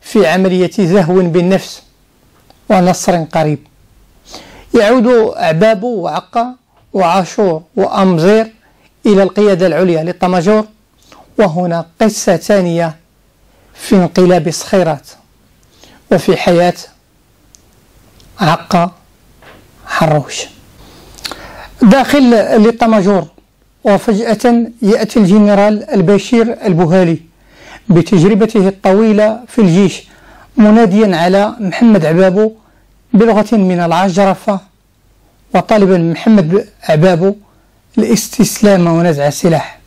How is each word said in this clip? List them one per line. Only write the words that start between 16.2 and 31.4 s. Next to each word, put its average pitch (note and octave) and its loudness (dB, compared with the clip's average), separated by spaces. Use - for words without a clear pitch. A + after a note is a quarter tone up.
حياة F3 0
عقا E3+ -2
حروش. - -4
داخل C4 4
للطماجور، G#3+ 0
وفجأة A3+ 0
يأتي A3 0
الجنرال G#3 2
البشير G#3+ 0
البوهالي E3+ 0
بتجربته G3 2
الطويلة G#3+ 0
في - -4
الجيش، F#3 0
مناديا G#3+ 2
على F#3+ 0